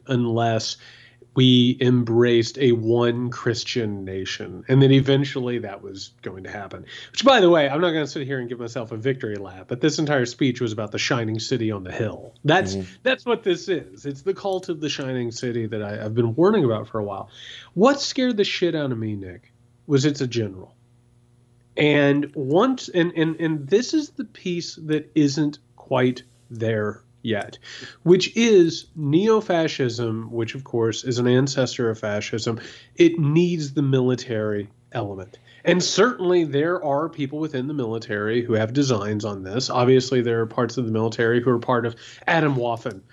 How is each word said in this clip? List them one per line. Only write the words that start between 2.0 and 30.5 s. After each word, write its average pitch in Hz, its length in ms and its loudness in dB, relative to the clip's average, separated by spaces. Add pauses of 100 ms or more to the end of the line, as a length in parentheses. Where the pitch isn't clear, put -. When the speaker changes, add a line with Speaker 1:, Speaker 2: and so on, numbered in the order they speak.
Speaker 1:
a 131 140 4
one 120 580 0
Christian 110 720 -4
nation, 95 640 -10
and 131 140 6
then 135 100 8
eventually 135 680 2
that 101 240 -10
was 98 300 -16 (100)
going 95 220 -12
to - 40 -14
happen. 95 340 -12 (280)
Which, - 120 -6
by 254 180 6
the 175 100 8
way, 151 180 4
I'm 143 100 -2
not 175 120 2
gonna 156 160 -2
sit 139 180 -8
here 135 140 -6
and 120 100 -8
give 120 100 -10
myself 117 320 -10
a 113 60 -8
victory 117 380 -4
lap, 92 320 -14
but 127 120 -8
this 151 200 0
entire 143 260 0
speech 120 340 -2
was 117 120 -2
about 104 200 -8
the - 60 -8
shining 110 400 -2
city 110 320 -4
on 101 140 -6
the 90 80 -12
hill. - 420 -8 (100)
That's, 185 300 2
Speaker 2:
Mm-hmm. 190 180 -8 (120)
Speaker 1:
that's 254 200 0
what 226 200 -2
this 175 260 -2
is. 147 380 -6
It's 139 160 -12
the 190 100 -2
cult 190 360 -6
of 156 120 -6
the 151 80 -4
shining 131 400 -4
city 117 380 -4
that 107 160 -6
I, 107 200 -8
I've 110 120 -6
been 117 180 2
warning 175 320 4
about 110 220 0
for - 100 -8
a 104 60 -2
while. 98 260 -8 (460)
What 269 260 4
scared 247 360 -2
the 202 60 2
shit 175 300 0
out 143 180 -2
of 117 60 -4
me, 107 180 -4
Nick, 92 380 -14 (320)
was 143 200 2
it's 143 160 0
a 131 60 -2
general. 104 460 -6 (1040)
And 147 580 4
once, 175 560 0
and, 175 260 0
and, 160 240 0
and 156 280 -2
this 226 260 2
is 302 160 -2
the 254 160 -10
piece - 480 -8
that 151 400 -4
isn't 147 460 0 (160)
quite 127 480 0 (260)
there 110 540 -2 (200)
yet, 104 340 -4 (460)
which 185 340 4
is 202 480 4 (100)
neo-fascism, 147 1400 0
which 117 240 -4